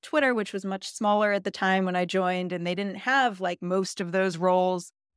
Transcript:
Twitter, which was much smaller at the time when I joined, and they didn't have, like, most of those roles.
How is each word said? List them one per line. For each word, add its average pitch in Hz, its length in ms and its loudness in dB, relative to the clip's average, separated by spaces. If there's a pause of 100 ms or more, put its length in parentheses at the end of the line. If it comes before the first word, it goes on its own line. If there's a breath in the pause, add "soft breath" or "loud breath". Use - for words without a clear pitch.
Twitter, 277 320 2
which 214 200 -2
was 196 120 -6
much 190 260 -6
smaller 208 400 2
at 196 140 0
the 196 60 -4
time 190 340 2
when 180 100 -2
I 180 100 0
joined, 180 460 0
and 175 160 -4
they 180 80 -2
didn't 202 220 -6
have, 247 420 0
like, 180 220 -4
most 185 400 -2
of 175 100 -6
those 190 260 2
roles. 185 540 2 (260)